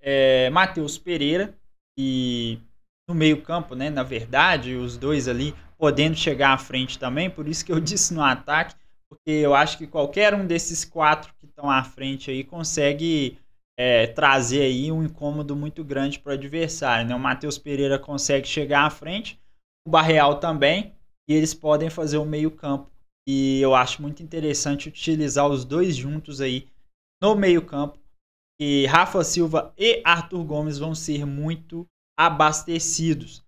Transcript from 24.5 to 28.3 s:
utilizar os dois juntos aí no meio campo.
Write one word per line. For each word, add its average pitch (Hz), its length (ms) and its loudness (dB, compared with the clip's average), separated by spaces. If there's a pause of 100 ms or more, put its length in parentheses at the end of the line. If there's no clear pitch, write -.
utilizar 147 580 0
os 139 180 0
dois 156 320 0
juntos 143 440 -8
aí 131 280 -4 (540)
no 208 120 4
meio 185 280 4
campo. 147 360 -8 (640)